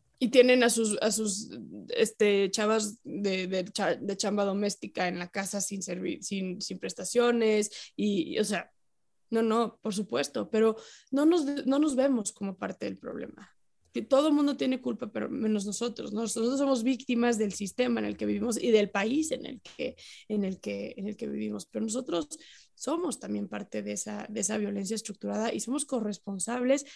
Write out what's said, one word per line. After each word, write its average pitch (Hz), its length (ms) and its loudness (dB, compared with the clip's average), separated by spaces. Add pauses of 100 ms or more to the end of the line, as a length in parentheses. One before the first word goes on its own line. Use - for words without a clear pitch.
(180)
Y 247 100 2
tienen 254 360 8
a 240 60 8
sus, 226 300 2
a 214 100 2
sus, 208 400 -2 (380)
este, 202 600 2
chavas 214 540 0
de, 190 420 -2
de 185 200 -2
cha-, 185 300 0
de 202 200 -4
chamba 202 280 0
doméstica 196 640 -2
en 180 100 -4
la 180 100 -8
casa 196 320 -6
sin 196 220 -6
servi-, 185 400 -6
sin, 185 380 -6
sin 185 180 -8
prestaciones, 220 1160 0
y, 202 400 0
y, - 40 2
o 214 40 2
sea, 180 260 -4 (600)
no, 226 120 2
no, 226 380 2
por 214 140 -4
supuesto, 220 560 -2
pero 220 260 4 (340)
no 277 160 4
nos, 330 180 6 (220)
no 269 120 4
nos 302 180 2
vemos 262 360 2
como 196 240 -6
parte 190 300 -6
del 196 120 -8
problema, - 520 -12 (440)
que 240 80 -2
todo 269 240 4
el 302 80 4
mundo 285 220 4
tiene 262 240 0
culpa, 233 320 -4
pero 214 180 -4
menos 214 360 0
nosotros, 214 460 -6
¿no? 214 100 -2
Nosotros 233 360 0
somos 269 240 2
víctimas 240 560 2
del 208 140 0
sistema 226 480 0
en 214 60 0
el 208 100 -4
que 214 100 -2
vivimos 208 340 0
y 240 120 4
del 208 180 6
país 240 400 0
en - 160 -4
el - 160 -12
que, - 320 -6 (320)
en 208 160 0
el 190 180 -4
que, - 360 -8
en 196 100 -8
el 104 100 -8
que - 120 -6
vivimos, - 380 -6
pero 220 180 -4
nosotros 247 440 -2 (460)
somos 330 460 -4
también 202 260 -4
parte - 360 -8
de - 100 -6
esa, 208 360 -6
de 214 120 -6
esa 214 180 0
violencia 202 380 -4
estructurada 208 580 -4
y 220 60 -4
somos 285 240 -4
corresponsables 240 1000 -2 (120)